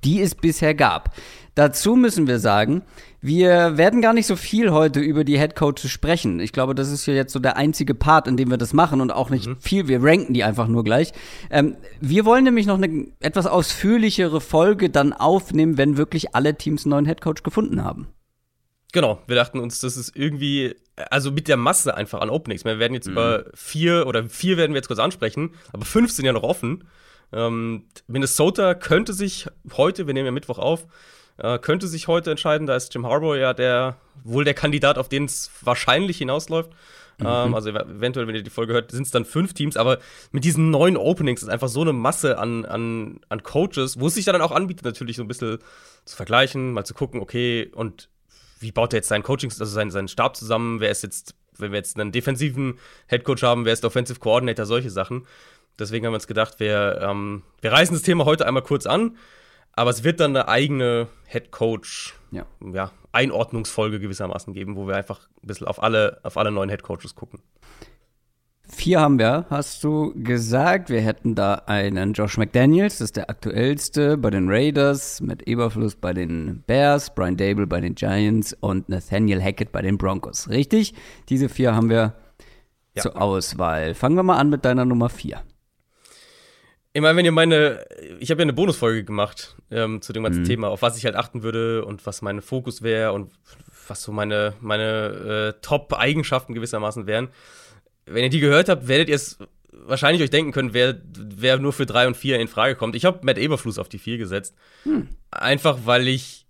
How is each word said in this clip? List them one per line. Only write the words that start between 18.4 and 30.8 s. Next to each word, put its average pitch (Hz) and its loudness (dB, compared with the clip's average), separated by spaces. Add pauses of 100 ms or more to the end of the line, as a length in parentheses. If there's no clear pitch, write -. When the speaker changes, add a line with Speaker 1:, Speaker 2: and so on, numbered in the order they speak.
Speaker 2:
Genau, 131 2
wir 120 0
dachten 120 2
uns, 120 -6
das 123 -6
ist - -12
irgendwie, 139 -2 (380)
also 139 0
mit 151 -6
der 139 4
Masse 139 2
einfach 104 -6
an 107 -4
Openings. 117 -6
Wir 110 -4
werden 120 0
jetzt 120 -8
Speaker 1:
Mhm. 95 -8
Speaker 2:
über 113 0
vier, 170 0
oder 117 0
vier 185 0
werden 165 2
wir 143 0
jetzt 131 -6
kurz 110 -4
ansprechen, 151 -2 (220)
aber 104 -8
fünf 226 2
sind 135 -6
ja 131 4
noch 113 0
offen. 170 -4 (480)
Ähm, 113 -4 (200)
Minnesota 151 2
könnte 185 0
sich 196 -6 (280)
heute, 170 0
wir 143 -4
nehmen 135 -2
ja 123 -4
Mittwoch 127 -8
auf, 165 -2 (500)